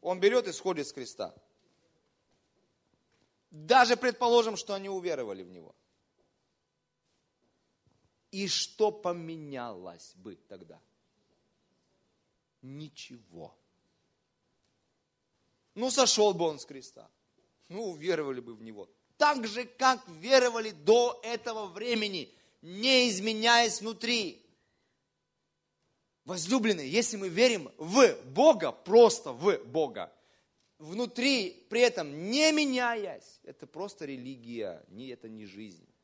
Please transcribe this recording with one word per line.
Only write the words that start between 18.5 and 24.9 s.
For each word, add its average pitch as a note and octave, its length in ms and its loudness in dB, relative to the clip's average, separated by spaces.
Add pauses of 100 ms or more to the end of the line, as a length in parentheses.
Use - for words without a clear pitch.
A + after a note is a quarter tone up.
в G#2+ 80 -20
него, G#2+ 260 -16 (300)
так C#4+ 300 2
же, A#3 180 -8
как B3+ 420 0
веровали A3+ 640 2
до A3 520 4
этого A3 440 -8
времени, G3+ 680 -4 (280)
не B3 480 2
изменяясь A3 720 2
внутри. A3 600 -6 (1800)